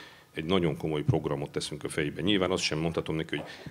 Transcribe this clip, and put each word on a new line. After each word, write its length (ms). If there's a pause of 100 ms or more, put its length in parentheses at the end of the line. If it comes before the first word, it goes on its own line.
(340)
egy 100
nagyon 320
komoly 260
programot 480
teszünk 340
a 40
fejébe. 320
Nyilván 300
azt 120
sem 160
mondhatom 380
neki, 200
hogy 100 (240)